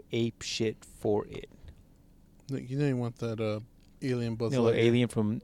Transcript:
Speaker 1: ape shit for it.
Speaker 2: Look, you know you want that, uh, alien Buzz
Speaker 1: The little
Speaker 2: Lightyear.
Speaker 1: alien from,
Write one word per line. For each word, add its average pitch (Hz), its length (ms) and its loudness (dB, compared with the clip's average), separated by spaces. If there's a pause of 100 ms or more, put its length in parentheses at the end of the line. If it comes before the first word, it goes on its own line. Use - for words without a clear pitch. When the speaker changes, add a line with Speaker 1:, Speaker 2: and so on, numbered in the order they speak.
(120)
Speaker 1:
ape 117 320 -2
shit - 400 -4
for - 440 -2
it. - 220 -14 (1000)
Speaker 2:
Look, 131 180 -6
you 135 80 -6
know 147 100 0
you 127 100 0
want 120 220 -4
that, 113 200 -4
uh, 107 220 -2 (400)
alien 120 340 -2
Buzz 113 160 -2
Speaker 1:
The 127 100 2
little 113 160 4
Speaker 2:
Lightyear. 113 100 6
Speaker 1:
alien 120 200 6
from, 110 360 0